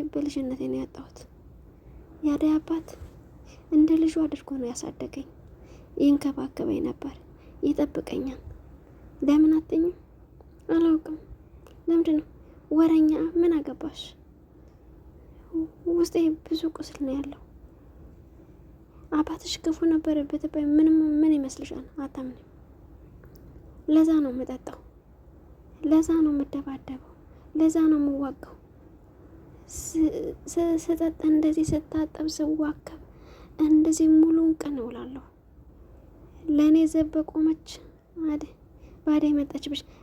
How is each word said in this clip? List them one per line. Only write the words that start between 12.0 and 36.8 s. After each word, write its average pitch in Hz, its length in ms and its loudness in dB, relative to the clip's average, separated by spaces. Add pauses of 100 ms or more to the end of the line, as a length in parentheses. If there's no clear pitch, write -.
ነው - 120 -4 (420)
ወረኛ? 320 400 4 (220)
ምን 339 200 2
አገባሽ? 294 480 -6 (1900)
ውስጤ 339 260 0 (260)
ብዙ 320 200 -8 (100)
ቁስል - 280 -16
ነው 269 140 -6
ያለው። 277 280 -8 (1700)
አባትሽ 311 460 -2
ክፉ 320 280 -4
ነበር 311 300 0 (100)
ብትባይ 302 400 -6
ምንም 311 300 4 (180)
ምን 311 180 4
ይመስልሻል? 269 520 -6 (140)
አታምንም። 269 420 -10 (1500)
ለዛ 311 280 4
ነው 285 140 0
የምጠጣው፣ 254 480 -10 (1040)
ለዛ 320 320 4
ነው 311 180 4
የምደባደበው፣ 277 800 -8 (420)
ለዛ 320 280 2
ነው 311 160 4
የምዋጋው። 277 580 -4 (1120)
ስ-፣ - 400 -2 (360)
ስ-፣ 339 340 0
ስጠጣ 330 460 -2
እንደዚህ፣ 311 400 2
ስታጠብ፣ 311 640 -4
ስዋከብ 311 720 -4 (600)
እንደዚህ 311 500 4
ሙሉውን 320 440 6
ቀን 294 200 -8
እውላለሁ። 240 480 -10 (1200)
ለእኔ 302 280 6 (100)